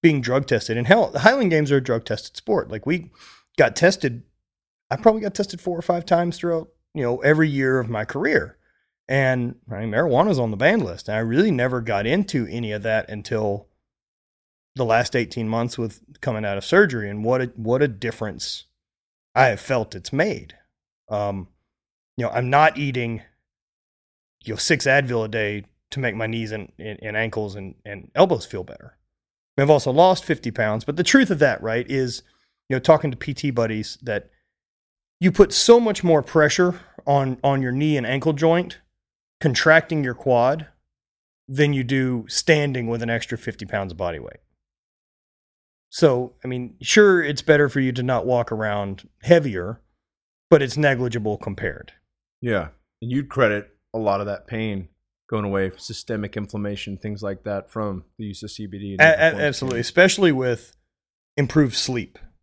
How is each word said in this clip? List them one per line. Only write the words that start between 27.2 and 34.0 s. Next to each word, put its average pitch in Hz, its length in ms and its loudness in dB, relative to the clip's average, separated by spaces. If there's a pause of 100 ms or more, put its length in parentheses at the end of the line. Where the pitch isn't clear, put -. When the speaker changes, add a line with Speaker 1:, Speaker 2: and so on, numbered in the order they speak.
Speaker 1:
and, 95 200 -14 (100)
and 101 300 -16
elbows 170 300 2
feel 92 180 -10
better. - 340 -20 (600)
I've 143 120 2
also 139 220 6
lost 175 320 6
fifty 127 280 -4
pounds, 110 340 -2
but 143 100 -6
the 175 80 -2
truth 220 280 6
of 156 80 -2
that, 135 220 2
right, 113 300 -4
is, 127 320 -4 (460)
you 131 80 -2
know, - 20 -2
talking 156 320 4
to 123 60 -10
P - 160 -10
T 139 180 -4
buddies, 110 500 -4